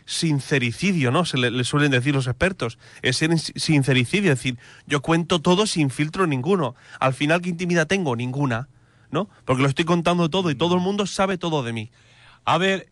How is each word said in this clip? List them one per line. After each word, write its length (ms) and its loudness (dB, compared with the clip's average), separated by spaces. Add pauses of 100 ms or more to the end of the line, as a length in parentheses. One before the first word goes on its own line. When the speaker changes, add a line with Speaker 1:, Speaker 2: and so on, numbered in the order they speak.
Speaker 1:
sincericidio, 1080 0
¿no? 120 2
Se 140 -2
le, 120 0
le 140 -2
suelen 280 2
decir 220 2
los 120 -2
expertos, 520 -4 (220)
es 160 -2
ser 140 0
in-, 80 4
sincericidio, 960 2
es 80 0
decir, 180 -6 (280)
yo 140 -2
cuento 400 0
todo 260 4
sin 220 0
filtro 380 -2
ninguno. 480 0 (240)
Al 160 2
final, 260 2
¿qué 80 -6
intimidad 380 0
tengo? 300 0
Ninguna, 520 -2 (440)
¿no? 160 -4 (160)
Porque 180 0
lo 60 4
estoy 160 0
contando 460 2
todo 200 0
y 60 -2
todo 180 2
el 60 2
mundo 260 -2
sabe 320 -2
todo 240 -2
de 100 -6
mí. 180 -8 (540)
Speaker 2:
A 120 2
ver, 360 0